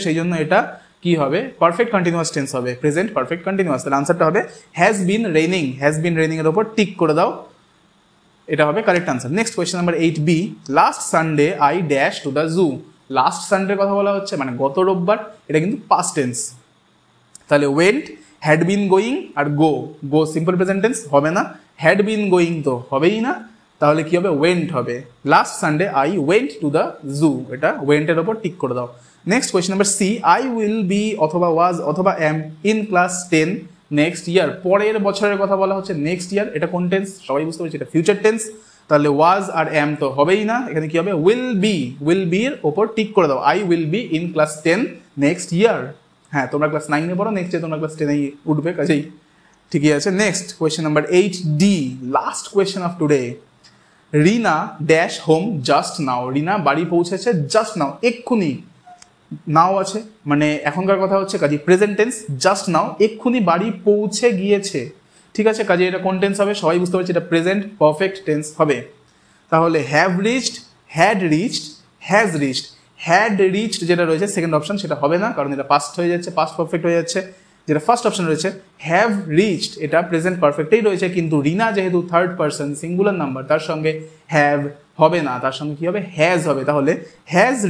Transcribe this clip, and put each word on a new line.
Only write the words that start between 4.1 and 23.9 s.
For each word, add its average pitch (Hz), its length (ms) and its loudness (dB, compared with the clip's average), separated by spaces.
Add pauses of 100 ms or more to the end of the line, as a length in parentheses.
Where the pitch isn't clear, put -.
হবে 185 120 2 (420)
has 208 140 4 (140)
been 220 120 2 (140)
raining, 165 300 2 (180)
has 151 100 4 (100)
been 170 160 0
raining 160 220 0
এর 156 100 2
উপর 208 100 0 (140)
tick 202 140 2 (120)
করে 156 160 2
দাও, 196 120 2 (1200)
এটা 151 160 2
হবে 185 200 0
correct 175 240 0
answer। 123 260 -6
Next 220 180 -4
question 180 240 -4
number 175 240 0
eight 165 140 0 (100)
বি, 165 100 4 (400)
last 220 220 2 (140)
Sunday 160 360 2 (220)
I - 20 0 (200)
dash 147 300 0
to 143 140 -4
the 156 60 2 (120)
zoo। 175 160 2 (460)
Last 156 320 0
সানডের 196 300 0
কথা 196 200 0
বলা 202 160 0
হচ্ছে, 196 240 -6
মানে 131 120 -4 (100)
গত 135 140 0 (120)
রোববার, 190 300 2 (300)
এটা 151 140 2
কিন্তু 214 140 -2 (140)
past 175 280 0
tense। 123 180 -2 (1120)
তাহলে 143 180 4 (120)
went, 214 260 4 (440)
had 202 120 6 (100)
been 202 120 2 (120)
going 226 220 2 (220)
আর 143 80 0 (160)
go, 156 100 4 (400)
go 156 80 4 (140)
simple 165 260 0
প্রেজেন্ট 190 240 0
টেন্স 226 140 0 (160)
হবে 143 220 4
না, 220 60 0 (420)
had 175 140 6 (100)
been 214 140 -2 (120)
going 170 220 2 (100)
তো 131 80 0 (160)
হবেই 165 360 2
না, 285 60 -2 (480)
তাহলে 151 280 4